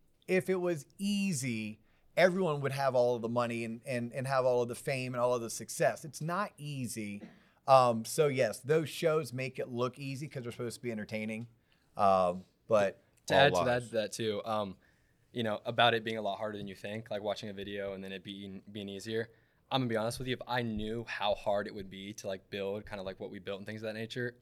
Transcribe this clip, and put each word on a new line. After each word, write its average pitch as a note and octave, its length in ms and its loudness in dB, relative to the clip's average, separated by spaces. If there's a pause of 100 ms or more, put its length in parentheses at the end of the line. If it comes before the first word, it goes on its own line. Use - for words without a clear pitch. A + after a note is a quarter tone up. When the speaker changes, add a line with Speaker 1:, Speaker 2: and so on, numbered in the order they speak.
(260)
Speaker 1:
If F3+ 240 2
it F#3 100 0
was F3 260 0 (120)
easy, C3+ 800 0 (380)
everyone F3 460 4
would C3+ 100 0
have C3+ 240 0
all B2 180 6
of A#2 80 -2
the A2+ 60 -2
money A#2 360 0
and, A2+ 220 -6
and, A#2+ 260 -4
and C3+ 140 -6
have C3+ 180 2
all B2 160 4
of A#2+ 80 0
the B2 60 -8
fame B2+ 400 -4
and A#2+ 80 0
all B2 120 4
of B2 60 0
the A2+ 80 -4
success. A#2 560 -2
It's D3 160 -14
not F3 380 -2
easy. A2+ 640 -6 (460)
Um, A#2+ 360 8
so D3+ 220 4
yes, B2+ 320 2
those D3+ 300 2
shows D#3 440 0
make C3 280 -6
it B2 80 -6
look B2 320 -2
easy C#3 260 -6
'cause C3+ 160 -8
they're A#2 80 -8
supposed A2+ 280 -8
to - 40 -16
be B2 80 -4
entertaining. A2 560 -6 (500)
Um, F#2 460 6 (240)
but G2+ 340 4 (280)
Speaker 2:
To - 60 2
Speaker 3:
All C3+ 60 8
Speaker 2:
add C#3 140 8
to F2 120 4
that, B2 160 2
Speaker 3:
lies. A2+ 100 -16
Speaker 2:
that G#2+ 200 0
too, G#2+ 320 -2
um, G#2+ 300 -2 (580)
you B2 120 -2
know, G#2+ 200 0
about A#2 300 6
it A2+ 80 0
being A2 140 -4
a A2 60 -4
lot G2 160 -2
harder G#2+ 200 -4
than G2+ 80 -8
you G2 80 -10
think, G#2+ 340 -8
like G#2 140 -6
watching G#2 280 -4
a - 20 -10
video G2 400 -6
and F#2+ 100 -10
then F#2+ 80 -10
it F#2+ 140 -10
being, G2 380 -12 (100)
being G2+ 160 -8
easier. A2 400 -6 (420)
I'm C3 120 2
gonna B2 60 0
be A2+ 80 0
honest A2 220 -2
with B2 80 -8
you, B2+ 80 -2
if A2 140 -8
I B2 140 0
knew A2 440 -4
how G2+ 280 0
hard G#2 340 0
it G2+ 60 -10
would G2 140 -10
be G2 260 -12
to, - 120 -14
like, F#2+ 240 -6
build G2+ 380 -2
kinda G2+ 160 -8
like F#2+ 160 -8
what G2 100 -6
we G2+ 80 -10
built F#2+ 200 -4
and G2 80 -12
things G#2+ 160 -8
of A2+ 40 -8
that G#2+ 80 -4
nature, A#2+ 480 -4